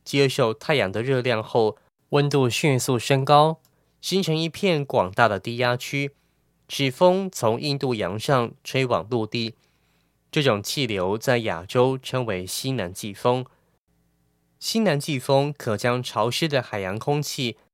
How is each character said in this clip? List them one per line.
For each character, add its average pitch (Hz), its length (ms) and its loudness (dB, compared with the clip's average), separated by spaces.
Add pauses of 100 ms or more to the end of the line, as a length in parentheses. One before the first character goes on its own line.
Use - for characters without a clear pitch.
接 139 240 2
受 127 280 0
太 - 220 -2
阳 101 140 0
的 107 120 -4
热 131 180 0
量 117 220 0
后， 110 340 2 (320)
温 143 220 2
度 135 180 4
迅 127 320 2
速 127 180 0
升 135 280 0
高， 151 340 4 (400)
形 190 220 -2
成 160 120 0
一 160 140 -2
片 160 340 0
广 101 300 0
大 117 160 4
的 101 100 0
低 117 200 -8
压 123 180 0
区， 139 360 -6 (540)
使 139 240 -2
风 185 400 2
从 117 300 -2
印 143 180 -4
度 131 160 -2
洋 101 240 -4
上 123 340 0 (120)
吹 131 220 0
往 101 240 0
陆 113 160 -2
地。 113 280 -6 (800)
这 156 120 0
种 107 180 2
气 131 240 -4
流 98 320 -2
在 123 200 2
亚 92 260 -4
洲 131 340 2
称 131 260 -4
为 92 220 -6
西 - 240 -6
南 98 240 -4
季 104 180 -10
风。 123 320 0 (1160)
西 - 180 -4
南 175 220 4
季 143 180 -2
风 139 400 2
可 110 180 -2
将 123 240 0
潮 117 300 -2
湿 - 160 -2
的 139 160 -2
海 - 160 -8
洋 95 180 -6
空 147 240 -2
气 127 360 -4 (180)